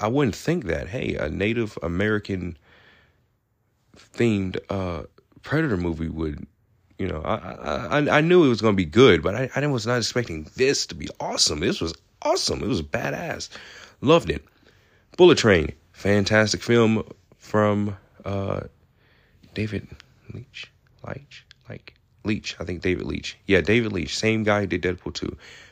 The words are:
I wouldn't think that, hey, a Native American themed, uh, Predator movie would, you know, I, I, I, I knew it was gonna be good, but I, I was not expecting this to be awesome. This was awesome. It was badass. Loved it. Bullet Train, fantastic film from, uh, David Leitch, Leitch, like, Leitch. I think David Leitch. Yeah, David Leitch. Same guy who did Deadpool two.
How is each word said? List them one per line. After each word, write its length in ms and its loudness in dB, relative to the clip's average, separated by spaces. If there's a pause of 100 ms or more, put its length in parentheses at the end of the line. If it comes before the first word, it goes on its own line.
I 40 2
wouldn't 280 0
think 300 -4
that, 220 -4
hey, 280 -6
a 140 -4
Native 540 -4
American 720 -4 (1400)
themed, 600 0 (120)
uh, 340 -4 (380)
Predator 340 -2
movie 320 -2
would, 400 -6 (500)
you 100 -4
know, 140 -6
I, 140 -4
I, 640 -4
I, 180 2
I 40 4
knew 240 6
it 40 6
was 120 0
gonna 160 2
be 80 2
good, 360 8
but 140 -2
I, 180 -4
I 140 -2
was 180 -2
not 120 0
expecting 580 -4
this 300 0
to 100 -12
be 140 -10 (100)
awesome. 400 0
This 220 -2
was 120 -4 (280)
awesome. 420 -2
It 40 -4
was 140 0
badass. 680 -6 (500)
Loved 300 2
it. 160 -6 (720)
Bullet 200 10
Train, 360 4 (180)
fantastic 680 2
film 420 4 (340)
from, 600 0 (260)
uh, 380 -4 (920)
David 340 -6 (460)
Leitch, 380 -18 (340)
Leitch, 400 -16 (240)
like, 240 -18 (300)
Leitch. 360 -4
I 40 -10
think 180 -8
David 240 -2
Leitch. 400 -8
Yeah, 160 4
David 320 2
Leitch. 240 -6
Same 260 0
guy 180 2
who 60 -2
did 140 -4
Deadpool 320 -4
two. 240 -8 (340)